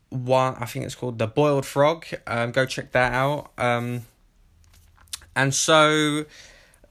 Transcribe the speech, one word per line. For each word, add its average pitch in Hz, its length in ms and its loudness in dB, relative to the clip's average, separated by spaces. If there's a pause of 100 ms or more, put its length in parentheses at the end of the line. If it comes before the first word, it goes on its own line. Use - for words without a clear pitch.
(140)
one, 131 460 0
I 120 60 -8
think 131 180 -8
it's 135 100 -8
called 120 260 -8
The 113 80 0
Boiled 143 380 2
Frog. 156 400 0 (220)
Um, 120 240 -2
go 131 140 2
check - 260 -8
that 123 220 2
out. 139 440 -2
Um, 120 500 -2 (1300)
and 135 180 2
so 151 720 2 (640)